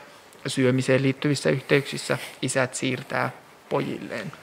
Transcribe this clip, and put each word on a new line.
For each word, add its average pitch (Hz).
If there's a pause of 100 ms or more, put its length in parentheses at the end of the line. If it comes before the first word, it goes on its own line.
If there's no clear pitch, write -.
(460)
syömiseen 131
liittyvissä 139
yhteyksissä 139 (240)
isät 131
siirtää 127 (380)
pojilleen. - (100)